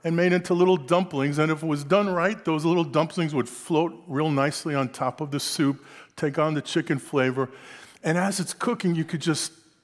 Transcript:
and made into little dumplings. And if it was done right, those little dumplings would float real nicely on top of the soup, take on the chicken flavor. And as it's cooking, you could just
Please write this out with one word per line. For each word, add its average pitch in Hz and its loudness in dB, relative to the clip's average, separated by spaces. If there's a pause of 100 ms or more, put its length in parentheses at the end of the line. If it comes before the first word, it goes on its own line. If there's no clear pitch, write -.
and 165 0
made 175 4
into 180 2
little 180 6
dumplings. 147 0
And 156 2
if 151 -2
it 165 -4
was 147 -2
done 196 4
right, 185 0
those 160 0
little 170 4
dumplings 156 0
would 180 0
float 165 -2 (120)
real 156 0
nicely 147 0
on 135 0
top 131 -4
of 143 -6
the 139 -2
soup, 139 -2 (320)
take 147 -2
on 156 2
the 143 -2
chicken 160 -2
flavor. 131 0 (540)
And 170 2
as 190 0
it's 165 -4
cooking, 233 -2
you 160 0
could 160 -6
just 151 -2 (320)